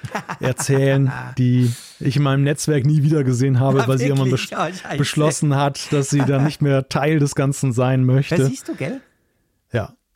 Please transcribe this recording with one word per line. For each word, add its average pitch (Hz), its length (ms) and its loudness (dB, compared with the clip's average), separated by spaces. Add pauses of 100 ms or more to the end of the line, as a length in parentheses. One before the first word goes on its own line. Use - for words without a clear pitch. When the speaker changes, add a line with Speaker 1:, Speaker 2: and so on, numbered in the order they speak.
(140)
Speaker 1:
<laughs> - 260 -10
Speaker 2:
erzählen, 135 720 2 (260)
die 123 320 4 (300)
ich 139 160 0
in 143 60 2
meinem 139 200 2
Netzwerk 147 420 0
nie 151 200 2
wieder 156 180 2
gesehen 127 380 2
habe, 135 180 2
Speaker 1:
Ja, - 100 0
Speaker 2:
weil 131 100 2
sie 131 80 0
irgendwann 135 260 0
Speaker 1:
wirklich? - 180 -4
Speaker 2:
besch-, - 80 -8
Speaker 1:
Oh, 170 140 -4 (100)
scheiße. 165 140 -8
Speaker 2:
beschlossen 147 580 0
hat, 143 380 -2
dass 139 180 0
sie 143 140 0
dann 135 200 2
nicht 151 160 -2
mehr 143 280 0
Teil 151 320 0
des 143 160 0
Ganzen 139 360 -2
sein 127 320 2
möchte. 135 320 2
Speaker 1:
Das 131 120 2
siehst - 200 -8
du, 330 60 -6
gell? 226 260 -8 (720)
Speaker 2:
Ja. 110 220 -6 (220)